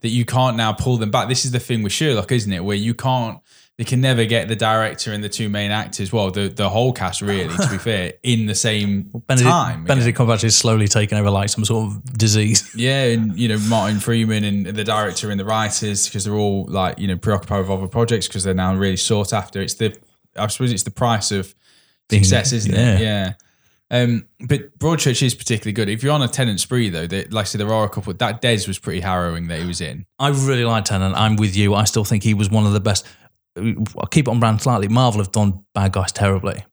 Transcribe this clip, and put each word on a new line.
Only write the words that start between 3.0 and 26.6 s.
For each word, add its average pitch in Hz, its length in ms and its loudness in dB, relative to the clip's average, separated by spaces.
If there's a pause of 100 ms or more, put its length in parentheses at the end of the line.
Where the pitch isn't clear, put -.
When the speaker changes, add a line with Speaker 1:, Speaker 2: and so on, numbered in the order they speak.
Speaker 1:
they 120 60 -6
can 123 180 0
never 123 240 4
get 113 220 0
the 110 80 -2
director 110 580 -2
and 104 100 -6
the 101 60 -8
two 110 200 -4
main 104 200 -4
actors, 104 420 -6
well, 101 200 0
the, 98 180 -2
the 101 180 -2
whole 117 260 2
cast 90 280 -4
really, 95 340 -2
to 170 140 2
be 98 80 -2
Speaker 2:
<laughs> 117 120 -6
Speaker 1:
fair, 92 240 -2 (100)
in 113 240 2
the 104 80 -2
same 104 480 0 (240)
Speaker 2:
Benedict, 127 240 4
Speaker 1:
time 127 200 2 (120)
again. - 20 -10
Speaker 2:
Benedict 131 320 2
Cumberbatch 113 260 2
is 110 140 4
slowly 110 300 4
taking 104 300 0
over, 101 120 2
like, 101 200 2
some 107 140 -2
sort 110 280 0
of 101 120 -10 (140)
disease. 107 540 2
<laughs> - 40 -18
Speaker 1:
Yeah, 131 280 0
and, 113 340 0
you 117 100 0
know, 107 120 0
Martin 107 400 0
Freeman 110 440 0
and 101 220 0
the 104 180 -6
director 107 460 -2
and 101 100 -4
the 98 60 -6
writers, 107 640 -2
'cause 98 160 -6
they're 104 80 -2
all, 101 320 0
like, 92 320 -2
you 98 100 -4
know, 92 100 -2
preoccupied 101 440 0
with 92 80 -2
other 95 180 -2
projects 117 400 0
'cause 95 160 -6
they're 95 120 0
now 92 200 2
really 95 220 0
sought 104 340 0
after. 98 300 -4
It's - 140 -6
the, 107 200 -2 (400)
I 104 120 -2
suppose 123 260 -2
it's 95 100 -2
the - 80 -10
price 113 400 0
of 98 220 -4 (560)
Speaker 2:
Being, 104 140 6
Speaker 1:
success, 113 300 4
isn't 101 200 0
Speaker 2:
yeah. 113 220 4
Speaker 1:
it? 92 60 4
Yeah. 104 320 -2 (560)
Um, 120 360 2 (160)
but - 380 -4
Broadchurch 147 440 2
is 123 120 2
particularly 110 380 -4
good. 107 140 -2
If 110 160 -4
you're 139 100 2
on 147 80 2
a 120 60 0
Tennant 113 320 -2
spree, 120 300 0